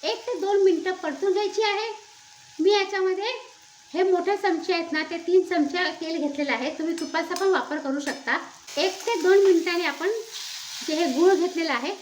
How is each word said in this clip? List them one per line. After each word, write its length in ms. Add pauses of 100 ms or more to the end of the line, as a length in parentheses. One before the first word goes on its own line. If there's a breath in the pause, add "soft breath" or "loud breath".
एक 240
ते 140
दोन 240
मिनटं 280
परतून 400
घ्यायची 300
आहे. 300 (680)
मी 120
याच्यामध्ये 600 (640)
हे 80
मोठे 340
चमचे 360
आहेत 200
ना, 100
ते 160
तीन 240
चमचे 480 (100)
तेल 160
घेतलेलं 360
आहे. 260
तुम्ही 220
तुपाचा 340
पण 120
वापर 320
करू 220
शकता. 380 (380)
एक 300
ते 160
दोन 220
मिनिटांनी 400
आपण 240 (760)
जे 80
हे 180
गूळ 220
घेतलेलं 380
आहे 180 (120)